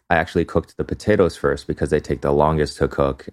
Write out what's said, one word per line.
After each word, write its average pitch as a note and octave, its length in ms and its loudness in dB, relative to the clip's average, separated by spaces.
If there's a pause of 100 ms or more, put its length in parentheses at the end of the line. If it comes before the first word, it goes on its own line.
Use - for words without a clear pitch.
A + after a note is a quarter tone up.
I E2+ 80 4
actually E2 280 0
cooked - 300 -4
the D2+ 80 -6
potatoes G2 540 0
first C#2+ 300 -2
because - 220 -2
they D2 120 2
take - 200 -6
the C#2+ 120 0
longest D2+ 440 2
to C#2+ 120 2
cook, C#2 440 -2